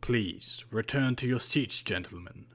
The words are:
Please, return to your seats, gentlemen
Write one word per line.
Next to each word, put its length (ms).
Please, 680
return 460
to 100
your 140
seats, 420
gentlemen 720